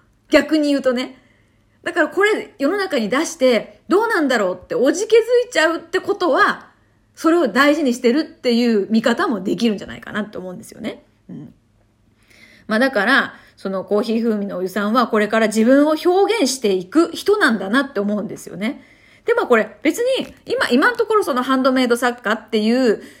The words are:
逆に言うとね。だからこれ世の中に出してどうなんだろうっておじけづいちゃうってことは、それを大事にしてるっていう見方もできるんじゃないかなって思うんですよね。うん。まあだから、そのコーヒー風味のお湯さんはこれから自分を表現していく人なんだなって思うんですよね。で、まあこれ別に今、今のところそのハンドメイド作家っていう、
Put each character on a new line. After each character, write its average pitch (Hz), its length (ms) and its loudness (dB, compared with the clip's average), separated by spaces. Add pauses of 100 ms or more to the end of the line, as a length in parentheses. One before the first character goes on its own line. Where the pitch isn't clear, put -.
(300)
逆 285 280 2
に 294 100 0
言 285 100 2
う - 40 -4
と 262 100 0
ね。 254 260 -6 (640)
だ 254 100 -8
か 320 100 0
ら 302 60 0
こ 349 160 0
れ 415 340 -2
世 277 120 0
の 403 80 -2
中 381 200 -2
に 214 120 -2
出 294 160 0
し - 100 -12
て 247 520 0
ど 403 160 4
う 453 40 -2
な 403 140 0
ん 285 60 0
だ 247 100 2
ろ 190 140 0
う - 20 -4
っ - 120 -20
て - 80 -8
お 247 160 2
じ 349 160 -2
け 440 120 6
づ - 20 6 (280)
い - 40 -18
ち 320 60 0
ゃ 320 120 4
う 330 60 -4
っ - 40 -8
て - 200 -4
こ 370 140 -2
と 359 160 0
は、 277 400 0 (440)
そ - 160 0
れ 330 60 4
を 339 100 2
大 277 300 2
事 320 80 -2
に 247 80 2
し 233 80 -6
て 233 100 2
る 277 100 0
っ 311 40 -2
て - 300 -4
い 233 200 2
う 202 160 0
見 226 120 2
方 247 260 0
も 214 140 -2
で 202 140 -2
き 233 120 0
る 214 60 0
ん 185 40 -10
じ - 60 -12
ゃ - 20 -18
な 113 100 -14
い - 40 -18
か - 100 -16
な 208 120 -6
っ 208 80 -10
て - 80 -12
思 185 120 -12
う 180 40 -14
ん - 40 -16
で - 60 -18
す - 80 -20
よ - 80 -20
ね。 - 240 -12 (240)
う - 60 -16
ん。 - 200 -18 (1120)
ま 220 100 -2
あ - 20 0
だ 254 120 2
か 202 140 -2
ら、 226 300 2 (220)
そ - 140 -10
の 190 140 -6
コ 208 140 0
ー - 40 2
ヒ 226 140 -2
ー 220 60 -2
風 226 140 0
味 202 100 -6
の 185 100 -8
お 180 60 -6
湯 185 60 -4
さ 202 160 -4
ん 208 100 -2
は 240 120 2
こ 240 120 -2
れ 208 100 0
か 220 100 0
ら 220 80 2
自 214 180 2
分 277 220 4
を 311 80 2 (100)
表 339 40 4 (260)
現 427 120 0
し - 120 -4
て 202 140 0
い 185 140 -2
く - 260 0
人 - 240 0
な 339 140 2
ん 226 80 -2
だ 190 120 -6
な 262 120 2
っ 277 100 -8
て 202 80 -4
思 202 180 -2
う 190 40 -6
ん 175 40 -8
で 170 100 -12
す - 120 -18
よ - 80 -14
ね。 220 260 -6 (440)
で、 453 80 2
ま 453 100 0
あ - 20 -12
こ 240 100 4
れ 208 260 -2
別 - 160 0
に 480 360 -2 (120)
今、 - 240 -2
今 302 200 4
の 466 60 -6
と 440 100 0
こ 440 100 0
ろ 415 80 2
そ 277 100 -2
の 247 80 -2
ハ 262 140 0
ン 262 60 0
ド 262 100 2
メ 254 120 2
イ 247 40 0
ド 233 80 2
作 240 260 -2
家 202 100 -2
っ 220 160 -6
て 226 100 0
い 226 320 2
う、 - 120 -2 (180)